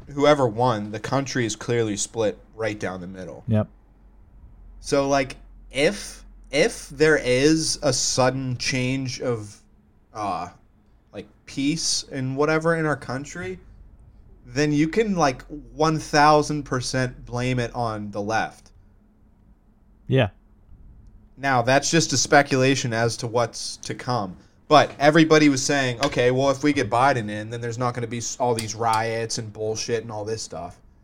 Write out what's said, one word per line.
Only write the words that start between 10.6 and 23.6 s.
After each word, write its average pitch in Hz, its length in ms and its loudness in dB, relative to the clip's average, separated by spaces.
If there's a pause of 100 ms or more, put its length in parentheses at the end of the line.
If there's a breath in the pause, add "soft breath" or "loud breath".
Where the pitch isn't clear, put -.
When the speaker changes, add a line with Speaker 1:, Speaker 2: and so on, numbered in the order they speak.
Speaker 1:
like, 104 140 -14 (180)
peace 147 680 -4
and 131 240 -6
whatever 160 400 0
in 160 100 -2
our 147 120 -2
country, 175 600 -10 (880)
then 139 280 0
you 147 160 2
can, 208 260 0
like, 143 280 0 (300)
one 156 240 2
thousand 151 640 4
percent 127 600 -4
blame 123 340 -4
it 117 140 -4
on 107 380 -4
the 104 100 -6
left. 104 500 -4 (1400)
Speaker 2:
Yeah. 123 220 2 (1080)
Speaker 1:
Now, 131 240 0
that's 131 280 2
just 160 240 2
a 131 40 0
speculation 131 760 2
as 117 240 0
to 123 100 -8
what's 117 500 -4